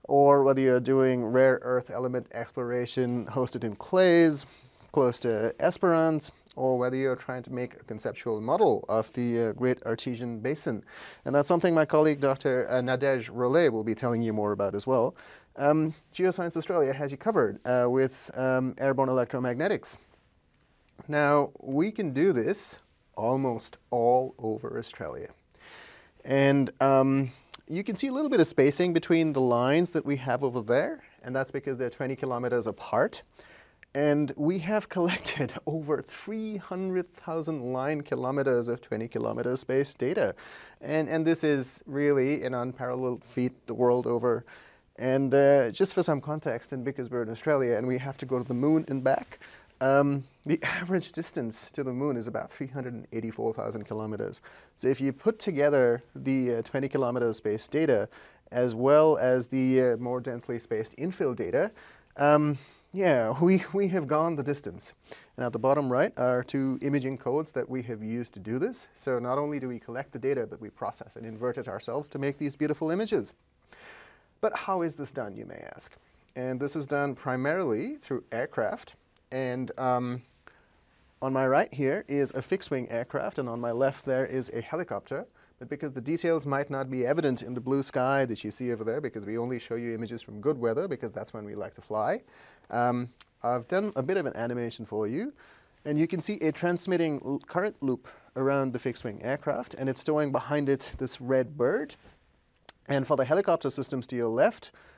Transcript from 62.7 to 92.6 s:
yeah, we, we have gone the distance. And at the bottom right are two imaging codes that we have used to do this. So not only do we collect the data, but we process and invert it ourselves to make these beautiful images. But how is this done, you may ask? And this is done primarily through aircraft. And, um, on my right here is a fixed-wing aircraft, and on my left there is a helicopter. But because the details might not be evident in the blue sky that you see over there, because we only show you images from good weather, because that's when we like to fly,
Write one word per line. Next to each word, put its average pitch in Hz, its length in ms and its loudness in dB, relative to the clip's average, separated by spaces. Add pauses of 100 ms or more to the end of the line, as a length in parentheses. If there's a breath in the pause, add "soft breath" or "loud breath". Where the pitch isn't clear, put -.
yeah, 135 480 2
we, 180 320 6
we 196 180 0
have 170 180 -2
gone 156 280 0
the 143 80 -4
distance. 120 500 -8 (440 loud breath)
And 123 80 -4
at 120 80 -4
the 117 60 -2
bottom 135 320 2
right 135 260 2
are 123 260 2
two 135 380 -2
imaging 135 380 -2
codes 151 320 -4
that 120 180 -6
we 127 140 -6
have 110 180 -8
used 117 320 -6
to 101 60 -18
do 110 180 -6
this. 214 380 -6
So 127 240 -4
not 123 180 -2
only 147 220 -4
do 131 80 -8
we 123 100 -8
collect 120 340 -10
the 147 60 -10
data, 127 300 -2
but 104 120 -14
we 107 100 -12
process - 460 -10
and 113 100 -14
invert 113 340 -6
it 120 80 -8
ourselves 117 420 -8
to - 80 -10
make 139 220 -4
these 143 160 -4
beautiful 156 340 -2
images. 185 440 -2 (1080 loud breath)
But - 140 -2
how 190 260 -2
is 165 140 -4
this 139 160 -10
done, 104 240 -8
you 110 100 -12
may - 180 -16 (120)
ask? - 200 -16 (400 soft breath)
And 127 240 -6
this 139 160 -4
is 147 120 -6
done 143 260 0
primarily 143 840 -2
through - 340 -6
aircraft. - 640 -4 (360)
And, 127 460 -4
um, 123 460 -2 (1000 soft breath)
on 135 120 -2
my 131 120 2
right 135 260 4
here 139 360 -2
is 139 240 0
a 135 100 -6
fixed-wing 139 480 -4
aircraft, 120 480 -4
and 127 100 -4
on 117 120 -6
my 120 120 -4
left 135 340 0
there 131 200 0
is 127 240 -4
a 117 120 -6
helicopter. 156 680 -8 (320 soft breath)
But 123 100 -14
because 147 220 -8
the 131 100 -8
details 160 440 0
might 139 240 -2
not 135 200 -4
be 127 160 -2
evident 139 380 2
in 120 100 -10
the 123 80 -6
blue 135 220 0
sky 135 420 2
that 113 180 -6
you 104 80 -6
see 123 200 -4
over 110 120 -4
there, 113 180 -2
because 113 240 -8
we 107 120 -4
only 120 220 -4
show 117 160 -8
you 117 180 -4
images 113 280 -8
from 104 180 -14
good 139 180 0
weather, 120 300 0
because 123 240 -6
that's 104 220 -10
when 104 120 -10
we 104 80 -12
like 101 220 -10
to 107 60 -20
fly, 107 420 -2 (480 loud breath)